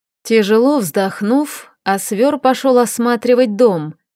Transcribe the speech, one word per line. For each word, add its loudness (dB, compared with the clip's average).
Тяжело 2
вздохнув, -4
Освер -2
пошел 2
осматривать 0
дом — 0